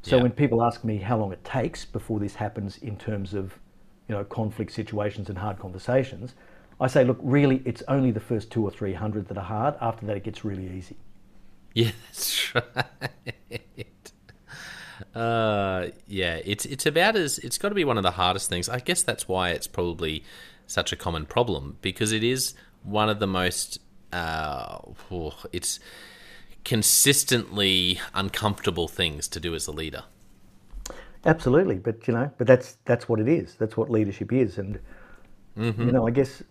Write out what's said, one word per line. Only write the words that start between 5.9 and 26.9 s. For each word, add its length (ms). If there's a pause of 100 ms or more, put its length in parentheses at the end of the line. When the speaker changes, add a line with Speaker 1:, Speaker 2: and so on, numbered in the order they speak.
Speaker 1:
I 60
say, 180
"Look, 180
really, 420
it's 240
only 220
the 100
first 300
two 140
or 60
three 240
hundred 340
that 100
are 60
hard. 360
After 260
that, 100
it 80
gets 200
really 240
easy." 280 (760)
Speaker 2:
Yeah, 160 (100)
<laughs> 60
that's 480
right. 1040 (1500)
Uh, 760 (180)
yeah, 380
it's, 220
it's 200
about 300
as, 220
it's 200
gotta 160
be 100
one 120
of 60
the 100
hardest 360
things. 200
I 120
guess 220
that's 260
why 220
it's 160
probably 580 (420)
such 260
a 40
common 300
problem, 560
because 300
it 120
is 300 (280)
one 260
of 100
the 80
most, 520 (340)
uh, 680 (760)
it's 280 (840)
consistently 1400 (140)